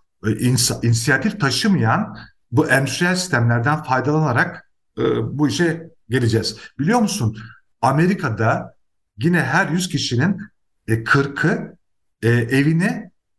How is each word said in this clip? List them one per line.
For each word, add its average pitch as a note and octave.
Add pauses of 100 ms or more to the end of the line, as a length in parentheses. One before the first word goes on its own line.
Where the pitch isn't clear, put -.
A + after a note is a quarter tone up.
(260)
e, G#2+
insa-, B2
inisiyatif C3
taşımayan C#3+ (340)
bu D3+
endüstriyel C#3+
sistemlerden B2+
faydalanarak, C#3+ (260)
e, A#2+ (360)
bu D3
işe E3 (200)
geleceğiz. A2+ (220)
Biliyor G3
musun? B2+ (440)
Amerika'da C3+ (420)
yine D#3+
her D3
yüz F3
kişinin, C#3+ (500)
e, A2+
kırkı, C#3+ (460)
e, A2+
evini D3 (280)